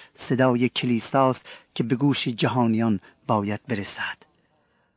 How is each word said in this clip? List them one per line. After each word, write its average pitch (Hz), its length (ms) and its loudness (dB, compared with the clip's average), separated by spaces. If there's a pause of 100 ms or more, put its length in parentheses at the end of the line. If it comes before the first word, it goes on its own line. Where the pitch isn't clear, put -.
(140)
صدای 127 540 2
کلیساست 127 800 0 (260)
که - 80 -2
به 120 140 0
گوش 135 320 0
جهانیان 113 720 0 (260)
باید 104 420 0
برسد. - 480 -6 (800)